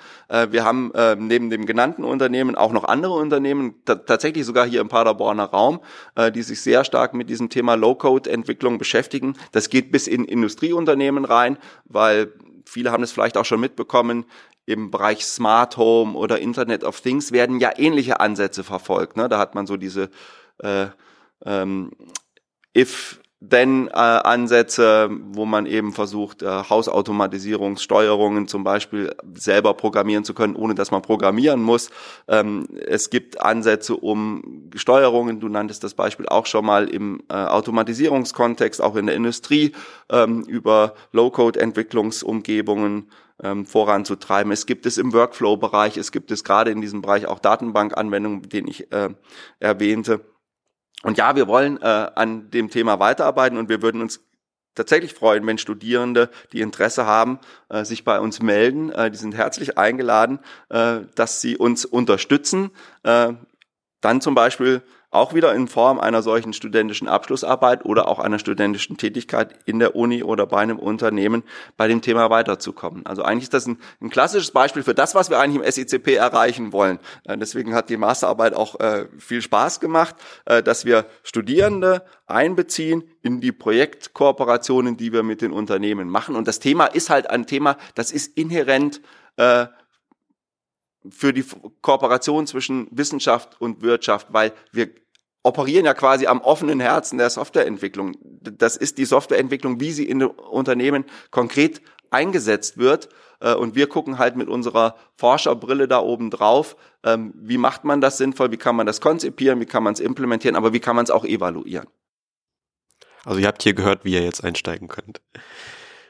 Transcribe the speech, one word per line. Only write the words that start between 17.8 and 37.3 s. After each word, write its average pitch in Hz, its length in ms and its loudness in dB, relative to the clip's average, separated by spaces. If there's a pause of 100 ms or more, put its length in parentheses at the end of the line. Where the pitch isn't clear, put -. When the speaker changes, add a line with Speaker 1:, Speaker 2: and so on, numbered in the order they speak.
Speaker 1:
Ansätze 98 420 -2
verfolgt, 92 540 -4
ne? 117 120 -2
Da 110 100 0
hat 101 180 -2
man 98 100 -6
so 98 100 -6
diese, 95 320 -6 (500)
äh, 98 280 -4 (580)
ähm, 95 460 -4 (840)
if - 440 2 (200)
then, 131 480 2
äh, - 80 -10
Ansätze, 117 1120 4
wo 107 360 -8
man 107 200 0
eben 104 260 -2
versucht, 104 500 -8
äh, 95 40 -6
Hausautomatisierungssteuerungen 101 2000 0
zum 98 160 -8
Beispiel 101 540 -4 (180)
selber 104 400 2
programmieren 104 480 0
zu 104 100 -8
können, 104 220 0
ohne 107 220 -2
dass 98 160 -4
man 95 100 0
programmieren 113 580 2
muss. 117 300 2 (380)
Ähm, 104 400 0 (180)
es - 240 -2
gibt - 300 -4
Ansätze, 110 560 0
um 101 800 -6
Steuerungen, 120 640 4
du 110 80 -6
nanntest 104 340 -6
das 104 120 -10
Beispiel - 340 -4
auch 110 180 2
schon 110 180 0
mal, 104 240 2
im, 101 400 -6
äh, - 60 -8